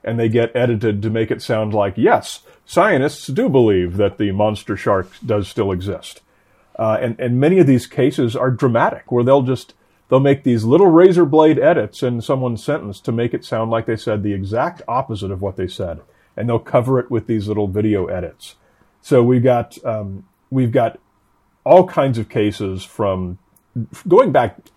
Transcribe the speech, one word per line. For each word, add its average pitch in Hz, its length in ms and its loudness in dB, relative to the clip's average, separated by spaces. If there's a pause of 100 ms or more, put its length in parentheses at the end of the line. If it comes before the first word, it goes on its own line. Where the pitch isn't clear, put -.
and 117 160 -6
they 117 100 2
get 117 280 0
edited 113 460 0
to 110 80 -2
make 110 200 -2
it 123 120 -6
sound 107 320 -4
like, 101 220 0
yes, 127 440 0 (240)
scientists 151 640 0
do 208 200 -2
believe 101 500 2
that 101 200 0
the 104 140 -2
monster 104 440 -2
shark 95 320 -2 (160)
does 104 240 -2
still 101 220 -2
exist. 95 520 -8 (560)
Uh, 110 220 0
and, 117 200 -4
and 123 180 -2
many 160 200 2
of 170 80 6
these 127 200 2
cases 131 480 -2
are 127 160 0
dramatic, 127 600 -2
where 120 100 2
they'll 127 200 4
just, 127 320 -6 (340)
they'll 131 100 4
make 139 260 2
these 117 200 0
little 165 240 4
razor 175 380 6
blade 156 320 4
edits 139 440 0
in 123 200 -2
someone's 127 420 -4
sentence 104 360 -6
to - 120 -6
make 117 220 -2
it 123 100 -6
sound 113 260 -4
like 113 160 -2
they 113 100 -2
said 107 260 -4
the 104 100 -2
exact 110 560 -4
opposite 113 420 -6
of 95 120 -8
what 98 140 -6
they 92 120 -4
said. 85 320 -10 (360)
And 110 120 -6
they'll 117 100 0
cover 127 400 0
it 123 120 -6
with 113 160 -4
these 107 220 -4
little 104 200 -2
video 101 380 -2
edits. - 500 -10 (460)
So 131 200 4
we've 123 200 4
got, 120 420 0
um, 104 400 -8 (260)
we've 127 220 0
got 123 260 0 (640)
all 165 240 6
kinds 139 320 0
of 110 100 -6
cases 101 560 -4
from 92 540 -4 (680)
going 190 240 4
back 123 240 0 (200)